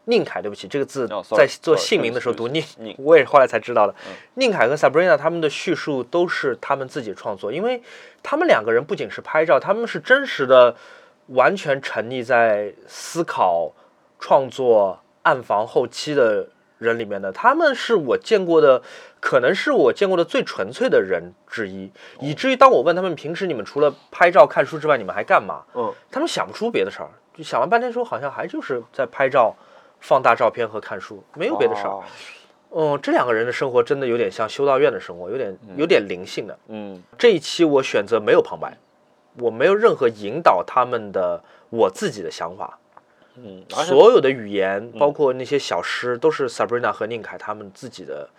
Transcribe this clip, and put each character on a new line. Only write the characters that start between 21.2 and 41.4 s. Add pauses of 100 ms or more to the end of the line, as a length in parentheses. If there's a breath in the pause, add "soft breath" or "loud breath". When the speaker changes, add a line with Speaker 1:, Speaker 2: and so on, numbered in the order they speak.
Speaker 1:
之
一， (300 loud breath)
Speaker 2:
哦。
Speaker 1:
以
至
于
当
我
问
他
们
，“平
时
你
们
除
了 (160)
拍
照、
看
书
之
外，
你
们
还
干
嘛？” (120)
Speaker 2:
嗯。 (180 soft breath)
Speaker 1:
他
们
想
不
出
别
的
事
儿， (240)
就
想
了
半
天
说，
好
像
还
就
是
在
拍
照、 (440 soft breath)
放
大
照
片
和
看
书， (120)
没
有
别
的
事
儿。
Speaker 2:
哦。 (720 loud breath)
Speaker 1:
嗯，
这
两
个
人
的
生
活
真
的
有
点
像
修
道
院
的
生
活，
有
点， (140)
Speaker 2:
嗯。
Speaker 1:
有
点
灵
性
的。 (100)
Speaker 2:
嗯。 (160)
Speaker 1:
这
一
期
我
选
择
没
有
旁
白， (600)
我
没
有
任
何
引
导
他
们
的， (260 soft breath)